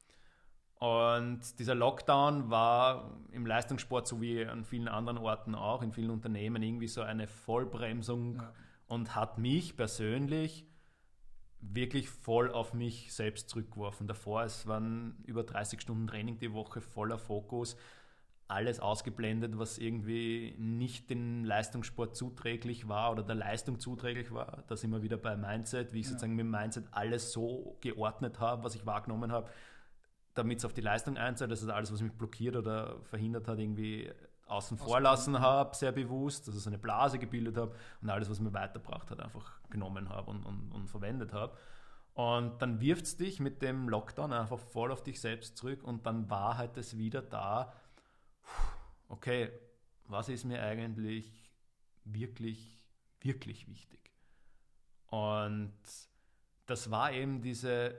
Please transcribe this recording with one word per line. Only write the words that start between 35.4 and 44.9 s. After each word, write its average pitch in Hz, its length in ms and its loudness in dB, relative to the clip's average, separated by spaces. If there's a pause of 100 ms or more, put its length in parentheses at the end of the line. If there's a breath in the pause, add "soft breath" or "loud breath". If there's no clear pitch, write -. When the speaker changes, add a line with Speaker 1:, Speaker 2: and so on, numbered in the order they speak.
Speaker 1:
habe, 139 340 8
sehr 131 180 2
bewusst, 135 540 -2
dass 104 80 -4
ich 101 60 -2
so 104 80 -2
eine 104 80 -2
Blase 117 400 4
gebildet 117 380 -2
habe 113 180 2 (280 loud breath)
und 107 80 -2
alles, 104 200 2
was 107 120 -2
mir 107 100 2
weitergebracht - 580 -4
hat, - 120 -6
einfach - 480 -10
genommen 95 400 -4
habe 95 200 -4
und, 104 160 -6
und, 104 260 -4
und 101 180 -4
verwendet 107 440 -2
habe. 107 240 -4 (560 loud breath)
Und 120 480 2
dann 117 200 2
wirft's 170 340 2
dich 190 240 -2
mit 139 220 -2
dem 131 260 0
Lockdown 117 460 0
einfach 117 260 0
voll 117 320 -2